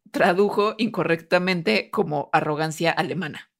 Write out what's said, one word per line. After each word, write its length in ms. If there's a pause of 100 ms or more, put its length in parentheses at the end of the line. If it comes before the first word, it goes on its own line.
(100)
tradujo 680
incorrectamente 1120
como 420
arrogancia 580
alemana. 680